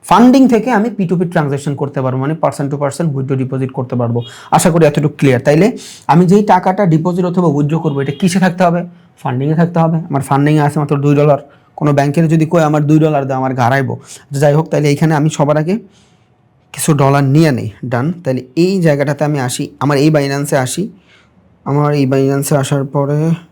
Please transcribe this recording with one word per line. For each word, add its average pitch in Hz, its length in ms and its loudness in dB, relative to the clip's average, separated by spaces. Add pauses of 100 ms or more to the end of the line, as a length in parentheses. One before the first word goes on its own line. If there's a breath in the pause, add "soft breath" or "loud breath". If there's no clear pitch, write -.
ফান্ডিং 254 440 4
থেকে 240 240 0
আমি 226 180 0
পি 196 160 -4
টু 180 100 -2
পি 175 100 -2
ট্রানজ্যাকশন 143 500 -4
করতে 135 260 -6
পারবো, 127 180 -2
মানে 143 140 -2
person 143 360 -4
to 143 80 -6
person 143 280 -4
withdraw 135 300 -4
ডিপোজিট 131 360 -6
করতে 127 240 -8
পারবো। 120 260 -2 (300 loud breath)
আশা 165 200 2
করি 165 140 4
এতটুকু 147 320 0
ক্লিয়ার। 135 240 2
তাইলে 170 360 2 (300 loud breath)
আমি 165 180 4
যেই 202 180 4
টাকাটা 190 420 2
ডিপোজিট 175 400 0
অথবা 175 220 0
উইথড্র 147 320 0
করবো, 139 220 -4
এটা 135 100 -4
কিসে 185 280 0
থাকতে 185 240 0
হবে? 170 220 0 (320 soft breath)
ফান্ডিংয়ে 135 380 -4
থাকতে 170 240 0
হবে। 165 180 0
আমার 143 240 -4
ফান্ডিংয়ে 147 400 2
আছে 147 180 0
মাত্র 143 180 -2
দুই 143 180 2
ডলার। 147 220 4 (380 soft breath)
কোনো 147 180 0
ব্যাংকের 143 340 0
যদি 160 180 2
কয়, 165 180 2
"আমার 151 240 0
দুই 156 120 4
ডলার 151 280 0
দাও, 131 100 -4
আমার 131 160 -2
ঘাড়াইবো।" 123 460 0 (320 loud breath)
যাই 143 220 2
হোক, 156 160 0
তাইলে 147 220 0
এখানে 156 240 0
আমি 151 140 0
সবার 147 280 0
আগে 180 220 -2 (960 soft breath)
কিছু - 200 -2
ডলার 139 300 2
নিয়ে 147 280 4
নেই, 110 180 -4 (160)
ডান। 127 280 -4 (100)
তাহলে 127 220 -4 (100)
এই 185 260 0
জায়গাটাতে 147 420 0
আমি 147 160 -2
আসি, - 400 -6
আমার 143 180 0
এই 147 120 4
Binance-এ 143 480 0
আসি। 151 320 -4 (760 soft breath)
আমার 147 280 0
এই 143 120 0
Binance-এ 135 520 0
আসার 135 260 -2
পরে 147 480 -2 (200)